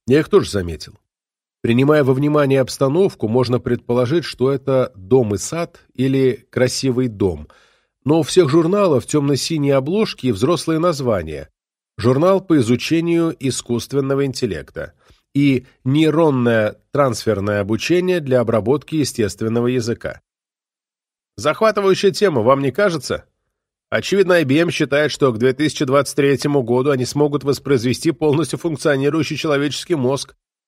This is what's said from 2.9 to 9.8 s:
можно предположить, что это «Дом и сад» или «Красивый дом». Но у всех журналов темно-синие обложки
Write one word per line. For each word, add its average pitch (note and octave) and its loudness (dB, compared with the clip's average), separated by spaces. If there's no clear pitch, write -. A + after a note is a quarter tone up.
можно A#2+ 0
предположить, A#2+ -2
что C3 -2
это C3 -2
«Дом G#2 2
и F#2+ -2
сад» E3 -8
или C3 0
«Красивый B2+ 0
дом». F#2+ -2
Но D#3 2
у - 2
всех E3 2
журналов E3 2
темно-синие C#3+ 0
обложки D#3+ -2